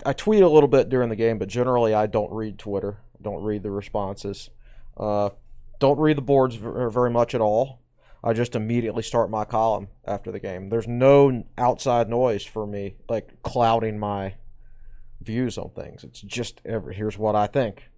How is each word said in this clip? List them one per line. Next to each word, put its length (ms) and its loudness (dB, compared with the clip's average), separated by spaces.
I 80 0
tweet 300 4
a 60 8
little 200 8
bit 180 4
during 220 0
the 80 -4
game, 200 2
but 120 -6
generally 440 2
I 120 2
don't 260 -2
read 260 -8
Twitter, 420 -6
don't 220 -8
read 200 -4
the 80 -6
responses, 800 -8
uh, 360 -2
don't 200 4
read 160 4
the 60 -2
boards 340 2
ver-, 340 -6
very 200 2
much 260 0
at 60 0
all. 400 0
I 80 0
just 240 -2
immediately 480 -2
start 260 0
my 140 -4
column 460 0
after 260 -6
the 80 -8
game. 300 -10
There's 180 -2
no 400 8
n-, 160 -2
outside 500 2
noise 380 0
for 200 -8
me, 300 -10
like, 340 -6
clouding 560 0
my 360 -4
views 360 -4
on 140 -10
things. 320 -16
It's 180 -20
just 440 -10
every, 300 -6
here's 220 -6
what 180 0
I 120 2
think, 500 -4